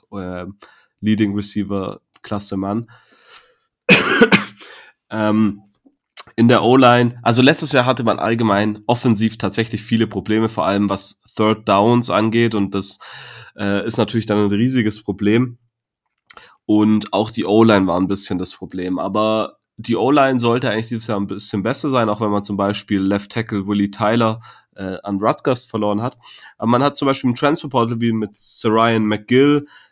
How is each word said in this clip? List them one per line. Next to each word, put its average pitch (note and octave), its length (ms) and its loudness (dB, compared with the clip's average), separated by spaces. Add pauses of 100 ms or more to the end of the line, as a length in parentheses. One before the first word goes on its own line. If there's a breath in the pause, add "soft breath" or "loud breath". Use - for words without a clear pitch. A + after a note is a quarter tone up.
(120)
äh, F2+ 340 -10 (560 soft breath)
Leading G#2 340 0
Receiver, G2 640 -6 (200)
klasse G2 360 -8
Mann. G#2 320 -4 (1000 soft breath)
<coughs> - 80 8 (1120 loud breath)
Ähm, G#2+ 520 -2 (720)
in A#2 120 4
der A2 160 6
O-Line, A#2+ 580 6
also A#2+ 220 4
letztes D#3 280 2
Jahr B2+ 140 2
hatte B2+ 180 0
man A2+ 140 0
allgemein G#2+ 680 0
offensiv A2+ 500 0
tatsächlich G#2+ 460 -4
viele A2 240 0
Probleme, G#2+ 420 -2
vor E2 160 -2
allem G2+ 240 0
was - 320 -6 (140)
Third A2 340 0
Downs A#2 400 4
angeht, A2 460 2
und G2 180 -2
das, G2 240 -6 (580 loud breath)
äh, G2+ 300 -4
ist A#2 120 -4
natürlich A2 280 -2
dann G#2 140 0
ein G#2 100 2
riesiges A2 540 0
Problem. A2 560 0 (1080 loud breath)
Und G#2+ 480 2
auch A2 160 0
die G#2+ 160 -6
O-Line G#2 400 6
war F2 140 0
ein F#2 80 0
bisschen G2 320 -4
das F2+ 160 -8
Problem, F#2 420 -8
aber G#2+ 600 -2 (180)
die A2+ 180 -2
O-Line C3+ 440 2
sollte A#2+ 320 0
eigentlich A2+ 160 -4
dieses A2+ 180 -8
Jahr G#2 140 -2
ein G2+ 80 -4
bisschen G2 340 -6
besser C3 300 -4
sein, A#2 180 2
auch G#2 120 -2
wenn G#2+ 100 0
man G2+ 100 0
zum G2+ 160 -6
Beispiel G2+ 420 -2
Left G2 340 -2
Tackle G#2+ 340 -4
Willie G2+ 240 0
Tyler, A2+ 500 0 (340 loud breath)
äh, F#2+ 280 -8
an G2 160 -4
Rutgers B2+ 460 -2
verloren G#2+ 360 -2
hat. A#2+ 160 -8 (400 loud breath)
Aber A#2 140 -2
man A#2+ 100 2
hat C#3+ 160 0
zum C#3+ 80 -4
Beispiel C3 240 0
im A#2 60 0
Transfer-Portal C3 640 -2
wie A#2 120 0
mit G#2+ 220 -4
Sarian A2+ 680 0
McGill, C3 640 2 (240 loud breath)